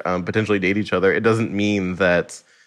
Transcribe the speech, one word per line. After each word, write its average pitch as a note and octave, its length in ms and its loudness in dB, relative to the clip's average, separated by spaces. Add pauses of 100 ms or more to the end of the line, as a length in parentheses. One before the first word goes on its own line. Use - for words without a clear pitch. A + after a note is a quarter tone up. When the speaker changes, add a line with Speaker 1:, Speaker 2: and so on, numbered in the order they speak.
Speaker 1:
Mm-hmm. - 20 0
Speaker 2:
um, F2+ 160 -2
potentially G#2 360 0
date F#2+ 180 0
each G#2 160 -4
other. F#2 180 2
It F2 120 0
doesn't A2+ 280 2
mean G2 440 -2
that F2 460 0 (260)